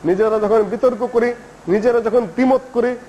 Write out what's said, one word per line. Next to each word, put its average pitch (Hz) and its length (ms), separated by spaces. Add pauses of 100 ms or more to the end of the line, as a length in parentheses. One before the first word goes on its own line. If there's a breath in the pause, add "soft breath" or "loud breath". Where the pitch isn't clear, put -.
নিজেরা 214 340
যখন 214 240
বিতর্ক 226 500
করি, 233 200 (340)
নিজেরা 226 340
যখন 226 200
দ্বিমত 247 400 (120)
করি 240 220 (120)